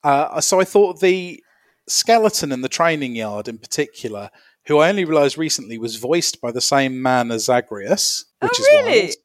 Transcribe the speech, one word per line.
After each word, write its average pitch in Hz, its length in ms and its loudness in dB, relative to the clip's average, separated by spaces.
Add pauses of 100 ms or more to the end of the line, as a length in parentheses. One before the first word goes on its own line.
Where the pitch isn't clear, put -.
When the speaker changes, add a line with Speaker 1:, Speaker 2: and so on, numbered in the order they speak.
Speaker 1:
Uh, 147 380 0
so 190 180 2
I 185 60 2
thought 185 340 2
the 185 440 0 (440)
skeleton 214 640 2
in 127 100 -6
the 131 80 -4
training 151 460 -2
yard 104 320 -6
in 113 100 -10
particular, 104 720 -8 (380)
who 147 120 2
I 165 100 6
only 196 160 0
realised 143 320 2
recently 123 400 -6
was 113 200 -8
voiced 143 440 -2
by 120 100 -6
the 120 100 -4
same 131 400 0
man 127 300 0
as 110 140 -4
Zagreus, 120 800 -2 (160)
Speaker 2:
Oh, 370 60 -4
Speaker 1:
which 494 120 -2
is 523 140 2
Speaker 2:
really? 466 280 4
Speaker 1:
wild. 160 240 -4